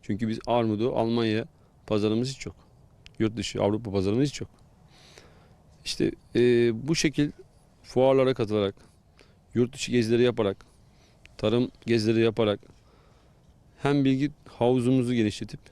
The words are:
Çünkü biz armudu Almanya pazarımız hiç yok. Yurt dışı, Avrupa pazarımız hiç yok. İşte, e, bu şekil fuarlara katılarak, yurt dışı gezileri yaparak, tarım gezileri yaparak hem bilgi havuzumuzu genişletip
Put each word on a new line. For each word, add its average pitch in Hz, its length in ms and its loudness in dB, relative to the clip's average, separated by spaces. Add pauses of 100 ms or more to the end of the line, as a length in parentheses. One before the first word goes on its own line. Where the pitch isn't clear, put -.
Çünkü 110 260 -4
biz 113 180 -4
armudu 113 500 0
Almanya 113 480 0 (420)
pazarımız 107 420 0
hiç - 180 -12
yok. - 100 -14 (640)
Yurt 110 180 -2
dışı, 101 260 -6
Avrupa 104 300 -2
pazarımız 101 360 0
hiç - 120 -10
yok. 104 100 -12 (1300)
İşte, - 280 -2 (220)
e, 117 60 2 (480)
bu 165 60 0
şekil 147 360 -2 (520)
fuarlara 131 520 2
katılarak, 104 400 -2 (800)
yurt 120 180 0
dışı - 200 -8
gezileri 117 300 2
yaparak, 113 340 0 (840)
tarım 120 320 0 (160)
gezileri 113 380 2
yaparak 107 360 0 (1200)
hem 143 220 2
bilgi 135 260 0 (180)
havuzumuzu 123 680 2
genişletip 110 460 -2 (120)